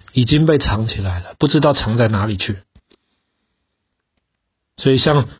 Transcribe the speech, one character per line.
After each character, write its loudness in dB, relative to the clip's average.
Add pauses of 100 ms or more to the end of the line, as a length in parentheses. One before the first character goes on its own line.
(140)
已 0
经 2
被 4
藏 -2
起 -6
来 -4
了， -14
不 2
知 0
道 2
藏 -2
在 2
哪 -2
里 -4
去。 -8 (2250)
所 2
以 4
像 2 (120)